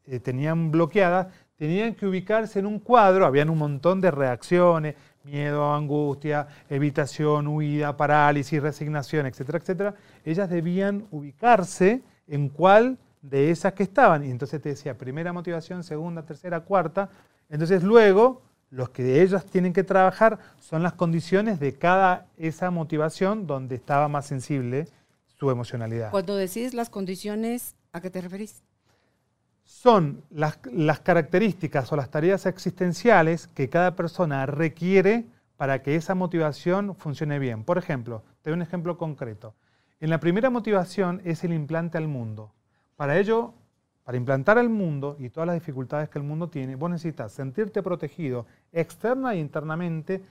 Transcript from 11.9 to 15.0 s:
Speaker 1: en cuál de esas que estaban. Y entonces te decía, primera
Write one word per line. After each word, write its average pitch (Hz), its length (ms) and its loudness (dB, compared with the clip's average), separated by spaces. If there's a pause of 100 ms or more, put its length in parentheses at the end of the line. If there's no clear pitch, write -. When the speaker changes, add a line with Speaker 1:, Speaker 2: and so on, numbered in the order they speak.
Speaker 1:
en 143 220 -4
cuál 196 480 6 (240)
de 139 300 0
esas 175 220 0
que 202 100 -2
estaban. 185 420 4
Y 131 60 -6
entonces 135 300 -8
te 151 80 -8
decía, 135 280 -8
primera 151 340 -8